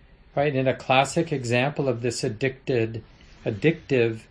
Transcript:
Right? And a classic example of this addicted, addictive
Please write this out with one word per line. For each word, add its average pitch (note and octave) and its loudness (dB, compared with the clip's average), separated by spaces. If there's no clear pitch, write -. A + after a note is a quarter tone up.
Right? C#3+ 2
And C3 2
a A#2+ 2
classic C#3 0
example B2+ 0
of A#2 -2
this A#2+ -4
addicted, A#2 -2
addictive A#2+ 0